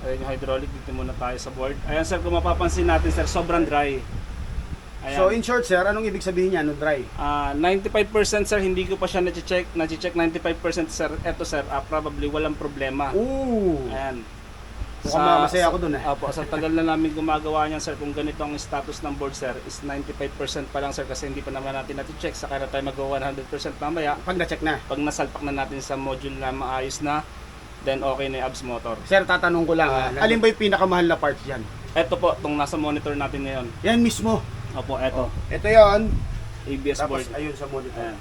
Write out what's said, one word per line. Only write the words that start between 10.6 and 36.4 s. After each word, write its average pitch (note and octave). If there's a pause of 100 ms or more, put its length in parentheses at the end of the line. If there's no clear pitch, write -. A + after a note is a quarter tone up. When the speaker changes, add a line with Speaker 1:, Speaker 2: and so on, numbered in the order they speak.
Speaker 1:
sir. D#3
Eto, E3
sir, C#3+
ah, C#3
probably D3
walang D3+
problema. C#3
Speaker 2:
Ooh. A3
Speaker 1:
Ayan. C3 (840)
Speaker 2:
Mukhang D#3
Speaker 1:
Sa, D3
Speaker 2:
masaya E3+
Speaker 1:
sa, -
Speaker 2:
ako E3+
dun, D3
eh. -
Speaker 1:
opo, C#3+
sa D3
tagal D#3
na E3
namin D#3+
gumagawa D#3
niyan, D#3
sir, D#3+
kung C#3+
ganito D3
ang D3
status C#3+
ng C#3+
board, C#3
sir, C3 (160)
is -
ninety-five C#3+
percent C#3+
pa C#3+
lang, C#3
sir, C#3+
kasi C3
hindi C3+
pa C3+
naman C3+
natin C3+
nache-check. D3+
Saka C#3
na C3+
tayo C#3
mag-one C#3
hundred C#3
percent D3
mamaya. D3+
Speaker 2:
Pag F#3
na-check D#3+
na. D3+
Speaker 1:
Pag C#3+
nasalpak D3
na D3
natin C#3
sa C3+
module C3+
na C3
maayos C3
na, D3 (640)
then C3+
okay C3+
na C3
yung B2+
abs C3
motor. A#2
Speaker 2:
Sir, F#3+
tatanong F3
ko E3
lang, D#3
Speaker 1:
Ah, C3
Speaker 2:
ha? B2+
Alin A3+
ba A3+
yung A3 (100)
pinakamahal F#3
na E3
parts C#3+
dyan? B2+ (240)
Speaker 1:
Eto E3
po, F3
itong D3
nasa D3
monitor D3+
natin C#3
ngayon. C3+ (160)
Speaker 2:
Yan A3+
mismo. A3+ (320)
Speaker 1:
Opo, C3+
eto. B2+
Speaker 2:
Oh, -
eto D#3
yon. G#3+ (560)